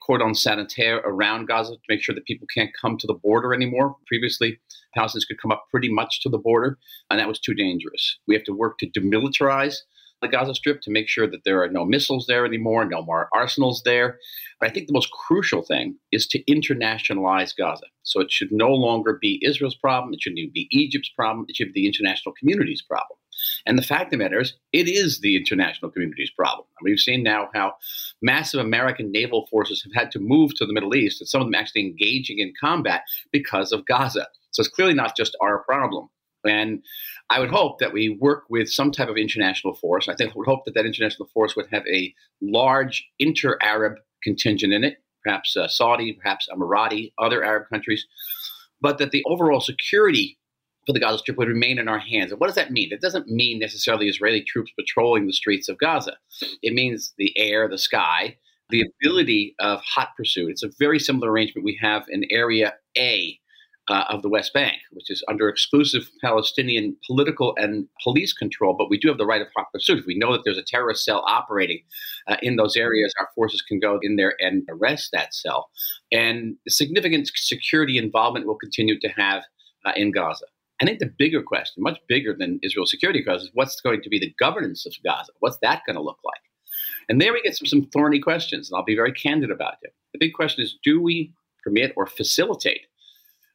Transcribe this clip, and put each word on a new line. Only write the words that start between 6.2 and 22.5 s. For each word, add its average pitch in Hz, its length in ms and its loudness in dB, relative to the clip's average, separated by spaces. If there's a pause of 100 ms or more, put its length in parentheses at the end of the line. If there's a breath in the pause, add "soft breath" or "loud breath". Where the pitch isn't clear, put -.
to 139 80 -2
the 117 80 0
border, 117 400 2 (320 loud breath)
and 101 100 2
that 104 80 2
was 110 120 -4
too 107 160 -2
dangerous. 92 720 -2
We 104 80 6
have 107 80 2
to 101 100 -4
work 110 240 -2
to - 100 -6
demilitarize 135 920 0 (440 soft breath)
the 120 60 -2
Gaza 131 260 0
Strip 139 280 -2
to 104 100 -8
make 107 180 0
sure 113 160 0
that - 200 -4
there 95 180 4
are 87 40 0
no 87 160 -2
missiles 131 440 0
there 123 180 2
anymore, 113 400 0
no 85 160 -4
more 82 320 -2
arsenals 123 520 2
there. 123 340 2 (400 loud breath)
But 110 100 2
I - 20 -12
think 175 140 -6
the 147 80 -4
most - 160 2
crucial - 540 0
thing - 340 -2 (140)
is 110 160 0
to - 160 -2
internationalize 98 1120 0
Gaza. 85 300 -2 (160)
So - 180 0
it 90 100 -2
should 98 200 0
no 110 180 4
longer 117 500 2
be 98 240 2
Israel's 139 320 0
problem. 127 380 0
It - 80 -8
shouldn't 87 160 -6
even 82 160 -8
be - 160 -6
Egypt's 139 400 2
problem. 113 400 -2
It - 60 -10
should 98 180 -4
be 98 80 0
the 101 60 4
international 98 500 -2
community's 151 460 0